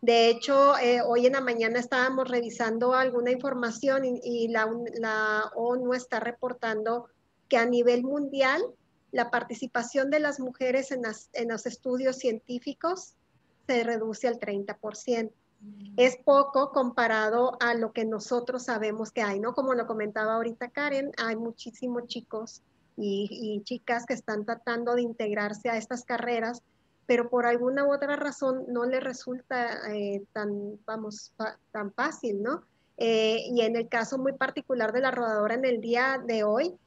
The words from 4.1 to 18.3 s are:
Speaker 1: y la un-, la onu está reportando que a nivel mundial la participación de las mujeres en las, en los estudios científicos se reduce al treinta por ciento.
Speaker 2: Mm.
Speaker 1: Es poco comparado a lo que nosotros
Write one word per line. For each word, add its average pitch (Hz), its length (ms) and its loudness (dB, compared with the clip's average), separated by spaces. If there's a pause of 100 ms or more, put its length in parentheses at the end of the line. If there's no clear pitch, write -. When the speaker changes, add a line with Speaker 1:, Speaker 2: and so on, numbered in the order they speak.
Speaker 1:
y 233 260 -2
la 220 180 0
un-, 233 180 -4 (140)
la 214 560 0
onu 247 400 0
está 247 240 -4
reportando 233 880 -4 (420)
que 262 80 6
a 233 80 6
nivel 240 380 4
mundial 277 580 2 (500)
la 240 200 0
participación 247 800 -2
de 302 80 6
las 285 200 0
mujeres 254 520 0
en 254 100 -2
las, 220 320 -8
en 233 140 -4
los 226 180 -4
estudios 254 520 0
científicos 254 1000 -4 (500)
se 240 180 2
reduce 220 440 -2
al 233 100 0
treinta 202 400 -6
por 214 180 -10
ciento. 226 380 -2 (280)
Speaker 2:
Mm. 202 360 -18
Speaker 1:
Es 254 200 6
poco 277 540 6
comparado 240 880 2
a 240 140 2
lo 226 180 -2
que 226 140 -2
nosotros 240 600 -2